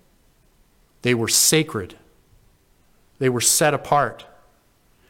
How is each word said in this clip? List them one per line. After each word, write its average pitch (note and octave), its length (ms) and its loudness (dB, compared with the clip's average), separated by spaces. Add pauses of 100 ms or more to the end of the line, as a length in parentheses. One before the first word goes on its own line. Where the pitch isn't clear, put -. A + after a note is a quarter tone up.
(1040)
They B2 120 0
were A2+ 140 -2
sacred. D3 680 0 (1200)
They C3+ 100 0
were B2 120 -2
set D3+ 340 2
apart. C3+ 520 -2 (840)